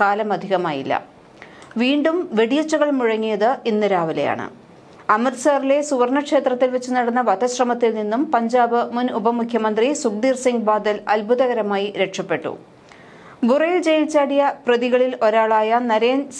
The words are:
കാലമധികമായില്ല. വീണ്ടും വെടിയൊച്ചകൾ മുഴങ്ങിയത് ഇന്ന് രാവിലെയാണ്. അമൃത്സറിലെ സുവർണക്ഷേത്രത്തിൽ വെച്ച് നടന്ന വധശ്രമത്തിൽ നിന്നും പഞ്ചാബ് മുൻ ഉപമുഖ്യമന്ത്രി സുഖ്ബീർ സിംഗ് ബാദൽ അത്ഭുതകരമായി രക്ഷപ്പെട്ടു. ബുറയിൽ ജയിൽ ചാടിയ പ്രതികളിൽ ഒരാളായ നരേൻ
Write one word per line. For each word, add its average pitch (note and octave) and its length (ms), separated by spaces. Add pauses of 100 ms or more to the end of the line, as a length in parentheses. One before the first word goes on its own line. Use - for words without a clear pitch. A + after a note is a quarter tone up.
കാലമധികമായില്ല. F#3 1000 (760)
വീണ്ടും D4 560
വെടിയൊച്ചകൾ D4 580
മുഴങ്ങിയത് A3 680 (100)
ഇന്ന് G#3+ 200
രാവിലെയാണ്. D3+ 600 (680)
അമൃത്സറിലെ C4+ 720
സുവർണക്ഷേത്രത്തിൽ C4 880
വെച്ച് B3+ 220
നടന്ന B3 280
വധശ്രമത്തിൽ A#3+ 760
നിന്നും A3 380
പഞ്ചാബ് A#3 640
മുൻ B3 140
ഉപമുഖ്യമന്ത്രി A3+ 800
സുഖ്ബീർ B3 440
സിംഗ് A#3+ 260
ബാദൽ G#3 460
അത്ഭുതകരമായി G#3+ 840 (120)
രക്ഷപ്പെട്ടു. E3+ 520 (960)
ബുറയിൽ D#4 340
ജയിൽ D#4 220
ചാടിയ C#4 480 (140)
പ്രതികളിൽ B3 560
ഒരാളായ A3 600
നരേൻ A#3+ 580